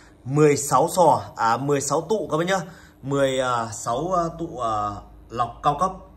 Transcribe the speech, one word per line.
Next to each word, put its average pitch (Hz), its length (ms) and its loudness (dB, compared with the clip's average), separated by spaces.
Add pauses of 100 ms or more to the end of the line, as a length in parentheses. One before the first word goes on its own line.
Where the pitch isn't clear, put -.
(240)
mười 143 320 4
sáu 139 400 2
sò, 143 260 4 (140)
à, 113 200 2
mười 139 240 0
sáu 143 200 -2
tụ 170 300 -2
các 147 60 -2
bác 170 100 0
nhá. 190 140 0 (420)
Mười, 135 380 0
à, 120 320 0
sáu, 139 400 -4
à, 175 120 2 (140)
tụ, 156 200 -8
à, 107 320 -2 (400)
lọc 120 320 -4
cao 147 180 2
cấp. 185 100 0 (260)